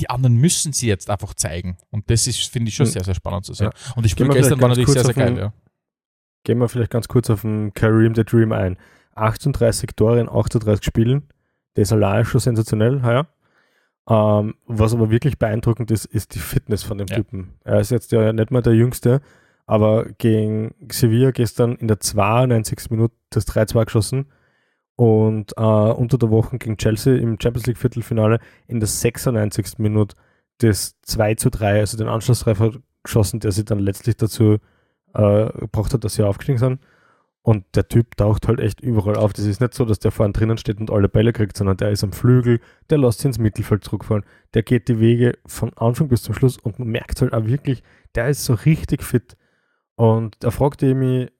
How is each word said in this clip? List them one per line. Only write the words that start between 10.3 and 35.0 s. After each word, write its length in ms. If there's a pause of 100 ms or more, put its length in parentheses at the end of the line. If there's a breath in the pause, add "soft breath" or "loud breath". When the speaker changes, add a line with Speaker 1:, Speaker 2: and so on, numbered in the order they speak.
Speaker 2:
Spielen, 460 (460)
das 180
allein 320
schon 160
sensationell, 600
heuer. 240 (800)
Ähm, 460 (100)
was 280
aber 180
wirklich 260
beeindruckend 540
ist, 140
ist 300
die 40
Fitness 440
von 140
dem 100
Speaker 1:
Ja. 80
Speaker 2:
Typen. 380 (100)
Er 160
ist 120
jetzt 200
ja 220
nicht 180
mehr 100
der 120
Jüngste, 480 (440 soft breath)
aber 400 (120)
gegen 580 (160)
Sevilla 400
gestern 460
in 100
der 120
zweiundneunzigsten 1000
Minute 180 (160)
das 140
drei 200
zwei 200
geschossen 420 (680)
und, 640
äh, 40
unter 580
der 100
Woche 300
gegen 180
Chelsea 380
im 260
Champions 240
League 120
Viertelfinale 600 (280 loud breath)
in 120
der 80
sechsundneunzigsten 920
Minute 340 (440)
das 420
zwei 320
zu 160
drei, 300
also 180
den 100
Anschlusstreffer 640 (300)
geschossen, 360
der 120
sie 140
dann 140
letztlich 380
dazu, 420 (560)